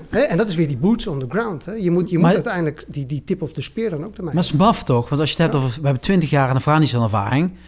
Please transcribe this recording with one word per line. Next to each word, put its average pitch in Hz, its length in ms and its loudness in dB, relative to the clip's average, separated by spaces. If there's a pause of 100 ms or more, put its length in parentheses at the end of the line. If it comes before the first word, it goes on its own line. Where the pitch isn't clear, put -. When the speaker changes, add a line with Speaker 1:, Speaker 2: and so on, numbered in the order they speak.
Speaker 1:
hè? 202 100 0
En 247 180 2
dat 214 120 0
is 175 60 -6
weer 160 120 2
die 139 100 -2
boots 208 300 0
on 151 120 -4
the 131 100 -6
ground, 190 360 -4
hè? 180 80 -10
Je 196 180 -2
moet, 170 180 0
je 175 100 -2
Speaker 2:
Maar 170 60 6
Speaker 1:
moet 175 80 6 (120)
uiteindelijk 170 420 -4
die, 139 180 -8
die 139 200 -6
tip 185 160 -4
of 147 120 -6
the 143 80 -8
spear 226 280 -6
dan 156 160 -6
ook 220 120 -14
ermee 175 160 -6
Speaker 2:
Maar 170 100 2
het - 100 -2
is 143 60 4
maf 202 240 4
toch? 120 260 0
Want 143 120 0
als 151 100 0
je - 120 -6
het 165 80 2
hebt 151 100 0
Speaker 1:
Ja. 131 60 0
Speaker 2:
over, 120 120 -4
we 160 60 -6
hebben 139 180 0
twintig 190 260 2
jaar 139 200 2
aan 131 60 0
Afghanistan-ervaring. 120 960 2 (160)